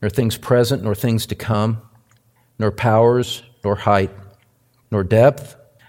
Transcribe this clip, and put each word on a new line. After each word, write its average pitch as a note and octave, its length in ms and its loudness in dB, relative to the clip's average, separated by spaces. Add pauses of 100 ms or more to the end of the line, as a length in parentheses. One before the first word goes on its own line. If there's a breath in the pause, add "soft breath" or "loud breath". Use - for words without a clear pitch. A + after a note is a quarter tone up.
nor G#2 80 -2
things A2+ 260 -2
present A#2+ 460 0
nor G#2+ 100 -2
things A2+ 320 -2
to - 80 -10
come, A2+ 480 -4 (760)
nor G#2+ 100 0
powers, A#2 720 2 (220)
nor G2+ 120 -2
height, G2 360 0 (800)
nor G2+ 120 0
depth, A2+ 520 2 (340 soft breath)